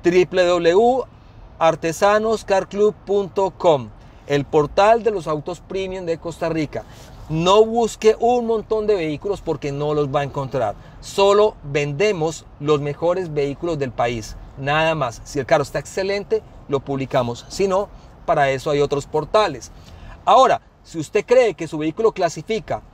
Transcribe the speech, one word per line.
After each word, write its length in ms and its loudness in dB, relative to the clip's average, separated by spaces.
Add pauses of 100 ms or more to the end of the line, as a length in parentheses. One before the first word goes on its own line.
W 260 4
W 440 2
w 300 4 (540)
artesanos 840 2
car 240 0
club 260 0 (120)
punto 460 -2
com, 360 2 (400)
el 160 0
portal 600 4
de 80 0
los 160 -6
autos 340 -6
premium 440 -8
de 120 -2
Costa 320 -8
Rica. 340 -4 (460)
No 340 4
busque 560 2
un 260 2
montón 400 -2
de 100 2
vehículos 440 -4
porque 320 -6
no 220 -4
los 200 -2
va 60 0
a 60 -2
encontrar. 500 -4 (240)
Solo 640 2
vendemos 840 -2 (140)
los 220 0
mejores 520 -4
vehículos 460 -4
del 120 -4
país, 440 -4 (220)
nada 360 0
más. 300 -6
Si 160 -6
el 60 -4
carro 180 2
está 160 -6
excelente, 640 -4 (240)
lo 140 -2
publicamos. 680 -4
Si 200 -2
no, 200 -2 (380)
para 260 2
eso 200 -4
hay 100 2
otros 240 -2
portales. 680 -2 (540)
Ahora, 360 6 (220)
si 160 -12
usted 260 -2
cree 280 4
que 140 -8
su 100 -8
vehículo 340 0
clasifica 680 -4 (120)